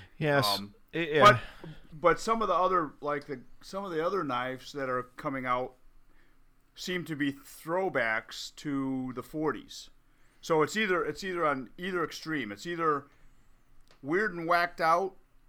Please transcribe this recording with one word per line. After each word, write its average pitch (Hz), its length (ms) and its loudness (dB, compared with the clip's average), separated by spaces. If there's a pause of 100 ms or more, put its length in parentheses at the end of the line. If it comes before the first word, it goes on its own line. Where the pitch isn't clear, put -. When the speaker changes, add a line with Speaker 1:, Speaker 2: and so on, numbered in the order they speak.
(180)
Speaker 1:
Yes. 143 280 4
Speaker 2:
Um, 101 280 -4 (180)
Speaker 1:
It, 165 220 -2
yeah. 147 80 6
Speaker 2:
but, 120 180 10 (520)
but 160 280 4
some 226 220 0
of 208 60 0
the 185 60 2
other, 180 460 2
like, 147 260 -4
the, 131 140 -8 (220)
some 196 220 -10
of 190 60 -8
the 160 140 0
other 185 180 0
knives 127 500 -4
that 139 160 -4
are 127 160 -2 (120)
coming 135 300 -6
out 127 260 0 (1000)
seem 180 300 -4
to 156 120 -6
be 139 160 0
throwbacks 139 1200 -2
to 135 580 -4
the 123 80 -6
forties. - 680 -6 (500)
So 156 220 4
it's 147 140 0
either, 185 280 2
it's 147 200 -6
either 175 220 0
on 135 320 -2
either 180 260 -2
extreme. 143 480 -4
It's - 140 -12
either 160 380 0 (960)
weird 175 320 0
and 170 120 -6
whacked 170 340 2
out, 175 340 4 (340)